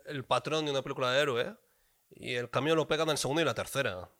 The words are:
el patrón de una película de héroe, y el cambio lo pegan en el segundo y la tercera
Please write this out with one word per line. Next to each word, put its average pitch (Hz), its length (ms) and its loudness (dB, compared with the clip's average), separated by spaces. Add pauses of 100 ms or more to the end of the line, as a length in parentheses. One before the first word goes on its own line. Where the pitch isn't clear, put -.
el 143 200 -8
patrón 147 400 2
de 143 60 0
una 135 100 0
película 131 300 -2
de 135 100 4
héroe, 143 340 0 (560)
y - 240 -8
el 120 140 -4
cambio 147 260 2
lo 151 120 2
pegan 156 200 2
en 156 60 2
el 135 40 0
segundo 151 240 0
y 156 40 2
la 120 80 2
tercera 98 560 -4 (100)